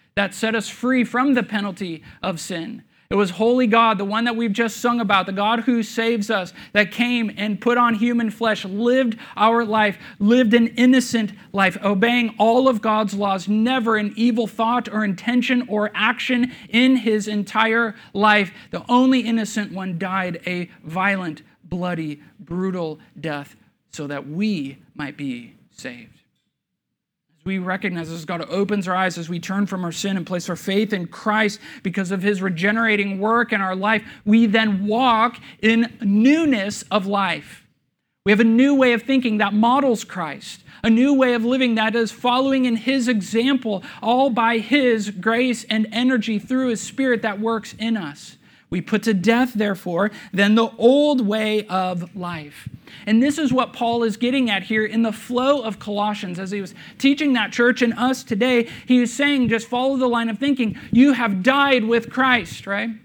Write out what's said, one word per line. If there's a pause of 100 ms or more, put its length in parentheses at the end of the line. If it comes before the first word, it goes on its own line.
(160)
that
set
us
free
from
the
penalty (220)
of
sin. (300)
It
was
holy
God,
the
one
that
we've
just
sung
about,
the
God
who
saves
us, (220)
that
came
and
put
on
human
flesh,
lived (160)
our
life, (180)
lived
an
innocent (200)
life,
obeying
all
of
God's
laws,
never
an
evil
thought
or
intention
or
action (180)
in
his
entire (200)
life. (200)
The
only
innocent
one
died
a (120)
violent, (200)
bloody, (160)
brutal (200)
death (360)
so
that
we (160)
might
be (160)
saved. (1300)
As
we
recognize,
as
God
opens
our
eyes,
as
we
turn
from
our
sin
and
place
our
faith
in
Christ (200)
because
of
his
regenerating
work
in
our
life, (220)
we
then
walk (220)
in
newness
of
life. (600)
We
have
a
new
way
of
thinking
that
models
Christ, (180)
a
new
way
of
living
that
is
following
in
his
example, (200)
all
by
his
grace
and
energy
through
his
Spirit
that
works
in
us. (360)
We
put
to
death,
therefore, (220)
then
the
old
way
of
life. (380)
And
this
is
what
Paul
is
getting
at
here
in
the
flow
of
Colossians.
As
he
was (220)
teaching
that
church
and
us
today, (180)
he
is
saying,
just
follow
the
line
of
thinking. (140)
You
have
died
with
Christ,
right? (160)